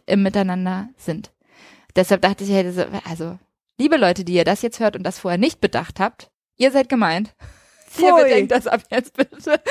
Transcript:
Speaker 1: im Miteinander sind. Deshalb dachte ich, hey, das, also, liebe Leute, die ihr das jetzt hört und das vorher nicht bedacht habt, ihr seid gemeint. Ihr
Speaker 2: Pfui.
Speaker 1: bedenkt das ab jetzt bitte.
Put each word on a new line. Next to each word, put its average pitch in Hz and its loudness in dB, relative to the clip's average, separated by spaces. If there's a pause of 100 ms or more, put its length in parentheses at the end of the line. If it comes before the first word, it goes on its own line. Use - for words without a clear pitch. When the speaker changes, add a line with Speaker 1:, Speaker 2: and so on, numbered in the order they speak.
Speaker 1:
im 202 2
Miteinander 190 -2
sind. - -10 (640)
Deshalb 185 2
dachte 196 -2
ich, 196 -4
hey, 196 4
das, 180 -4 (220)
also, 165 -10 (400)
liebe 302 2
Leute, 190 2
die 175 -4
ihr 175 4
das 190 0
jetzt 233 -6
hört 214 0
und 190 -12
das 185 -8
vorher 175 -4
nicht 269 0
bedacht - -4
habt, - -6 (260)
ihr 262 4
seid 262 2
gemeint. 202 -2 (640)
Ihr 359 4
Speaker 2:
Pfui. 320 6
Speaker 1:
bedenkt 233 2
das 247 -2
ab 226 -2 (100)
jetzt 247 -6
bitte. 294 -2 (100)